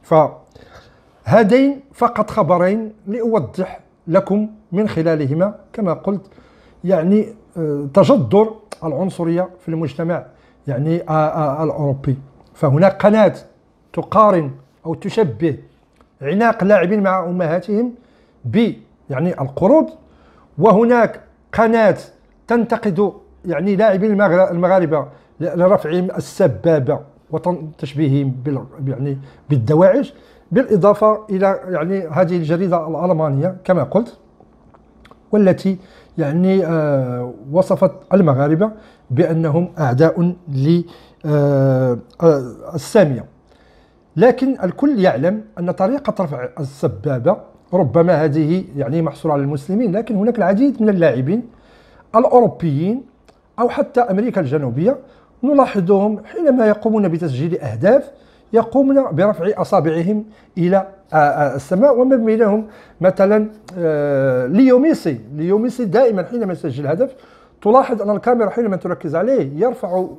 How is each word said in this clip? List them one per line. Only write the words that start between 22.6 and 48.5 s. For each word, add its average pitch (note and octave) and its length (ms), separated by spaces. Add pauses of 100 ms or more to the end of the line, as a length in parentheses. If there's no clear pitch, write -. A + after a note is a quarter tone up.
يعني، F3+ 320
لاعبين G#3+ 340
المغر-، F#3+ 400
المغاربة E3+ 560 (340)
ل-، E3+ 180
لرفعهم F3+ 580
السبابة D3+ 840 (300)
وتشبيههم D3 1040 (100)
بال-، C3+ 460
يعني C3+ 280 (320)
بالدواعش، D#3+ 640 (380)
بالإضافة G#3 760
إلى، F#3+ 380
يعني، F3+ 400
هذه E3+ 280
الجريدة E3+ 520
الألمانية D#3+ 760
كما F3 180
قلت، - 360 (1120)
والتي، F#3+ 460 (400)
يعني، F3 480
آه، C3 640 (200)
وصفت F#3 400 (220)
المغاربة D#3+ 560 (400)
بأنهم D#3+ 580 (100)
أعداء D#3+ 540 (200)
ل-، D#3 300 (440)
آه، C3+ 720 (240)
آه، D3 200 (320)
السامية. C#3+ 500 (920)
لكن B3+ 460
الكل A3+ 380
يعلم F#3 440 (140)
أن F3 120
طريقة A3 540
رفع B2+ 240 (120)
السبابة C3+ 760 (360)
ربما E3+ 520
هذه، D#3+ 400 (120)